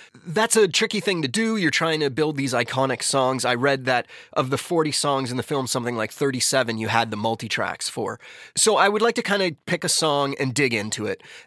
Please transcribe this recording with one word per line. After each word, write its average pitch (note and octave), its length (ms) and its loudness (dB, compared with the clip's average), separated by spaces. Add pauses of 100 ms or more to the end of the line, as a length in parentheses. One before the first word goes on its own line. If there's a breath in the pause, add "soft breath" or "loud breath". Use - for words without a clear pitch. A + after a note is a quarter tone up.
(240 loud breath)
That's G#3+ 300 0
a G#3+ 140 6
tricky G#3+ 320 0
thing F3+ 220 0
to C#3 60 -2
do. A3 280 0
You're F3 160 0
trying D#3+ 260 0
to D3 100 0
build D3+ 280 -2
these C#3 180 -2
iconic B2+ 480 0
songs. C3 420 2
I B2 120 2
read C3+ 280 0
that B2 220 0 (260 loud breath)
of C3 180 -2
the C3+ 80 0
forty D#3 340 0
songs C3+ 400 0
in B2+ 40 -6
the B2 60 -2
film, C3+ 240 -2
something A#2+ 300 -2
like A2 160 -4
thirty-seven B2+ 640 0
you A2 80 -2
had A2+ 240 2
the G#2+ 60 -6
multi-tracks G#2+ 720 -4
for. G#2+ 320 -6 (360 loud breath)
So A3 200 6
I F#3 120 6
would G#3 140 0
like A#3 140 2
to A#3+ 60 0
kind G3 200 0
of F3 240 -4
pick F3 160 -2
a F3 60 -2
song C#3+ 500 0
and C3 160 -2
dig C3+ 180 2
into G#2+ 340 -4
it. G2 180 -6 (220 loud breath)